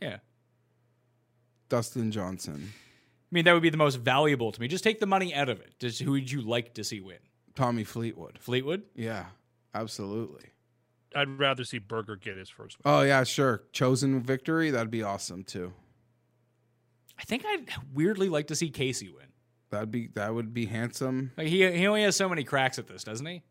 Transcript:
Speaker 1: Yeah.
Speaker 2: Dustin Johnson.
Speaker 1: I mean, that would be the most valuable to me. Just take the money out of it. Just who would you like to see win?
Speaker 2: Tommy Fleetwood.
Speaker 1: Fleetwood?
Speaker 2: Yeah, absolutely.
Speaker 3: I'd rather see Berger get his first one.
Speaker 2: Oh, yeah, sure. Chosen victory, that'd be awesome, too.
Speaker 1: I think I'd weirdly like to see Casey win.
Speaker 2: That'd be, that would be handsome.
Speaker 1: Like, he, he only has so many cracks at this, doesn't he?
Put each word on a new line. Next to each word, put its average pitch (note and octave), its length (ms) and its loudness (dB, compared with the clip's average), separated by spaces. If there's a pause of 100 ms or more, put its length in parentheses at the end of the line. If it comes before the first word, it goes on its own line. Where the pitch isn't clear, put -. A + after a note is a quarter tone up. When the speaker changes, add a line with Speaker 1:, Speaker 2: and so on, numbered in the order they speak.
Speaker 1:
Yeah. C3 180 -8 (1500)
Speaker 2:
Dustin A#2 420 0
Johnson. F#2 640 -6
Speaker 1:
I - 600 -18
mean, E3+ 100 4
that F3 80 10
would E3+ 100 8
be E3 80 6
the D3+ 60 -2
most D3 200 6
valuable B2+ 560 4
to - 80 -12
me. A#2 80 -2
Just F3+ 160 -4
take A3 160 2
the G#3+ 60 0
money F#3+ 280 2
out C#3+ 140 2
of G#2 120 -2
it. - 180 -20
Just A#2+ 220 -4
who B2+ 120 0
would C3+ 180 0
you C#3 120 -4
like A#2+ 320 -2
to G#2+ 100 -8
see G#2 160 -6
win? F#2 180 -16 (360)
Speaker 2:
Tommy A#2+ 300 2
Fleetwood. A2+ 560 -8
Speaker 1:
Fleetwood? C3+ 420 -2 (120)
Speaker 2:
Yeah, A2+ 320 -6 (480)
absolutely. G#2 720 -6 (680)
Speaker 3:
I'd C#3 240 -2
rather C3+ 260 0
see B2 140 -8
Berger G#2+ 380 -8
get G2 200 -12
his F#2 120 -16
first - 340 -20
one. D3 120 4
Speaker 2:
Oh, C#3+ 80 6
yeah, C#3 220 6
sure. B2+ 380 2 (100)
Chosen C3+ 500 2
victory, D#3 480 0
that'd A2+ 200 0
be A2+ 120 -2
awesome, G2 420 -6
too. F2+ 280 -8 (1500)
Speaker 1:
I - 60 -12
think - 220 -6
I'd G4+ 220 -4 (260)
weirdly F#3+ 340 2
like D3 200 0
to D3+ 80 -4
see D#3+ 140 0
Casey B2+ 380 -2
win. C#2 180 -20 (440)
Speaker 2:
That'd G#2+ 200 -4
be, A#2 240 -4
that G#2+ 200 -2
would A2+ 200 -4
be A#2 120 -2
handsome. B2+ 720 -4
Speaker 1:
Like, D#3+ 120 -4
he, F#3 220 6
he F3 160 4
only G#3+ 160 4
has G3+ 140 4
so G3 120 2
many E3 160 0
cracks C3 340 2
at A2+ 100 -10
this, F#2 160 -14
doesn't A2+ 220 -8
he? F3 240 -12